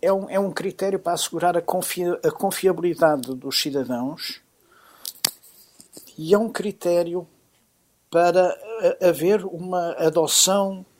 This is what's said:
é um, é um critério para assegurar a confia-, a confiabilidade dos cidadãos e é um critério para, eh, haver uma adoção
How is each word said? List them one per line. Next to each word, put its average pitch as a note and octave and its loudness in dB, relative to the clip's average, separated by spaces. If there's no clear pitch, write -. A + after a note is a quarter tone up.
é F#3 4
um, G3 -2
é G3 0
um G3 0
critério F#3+ -4
para F3 -2
assegurar E3+ 0
a E3+ 0
confia-, F3 -2
a D#3+ 4
confiabilidade E3 0
dos C3 -4
cidadãos C3+ -4
e D#3+ 2
é G#3 4
um A3 0
critério F3 -2
para, F3 4
eh, F#3 2
haver F3+ 2
uma F3 -4
adoção F#3 2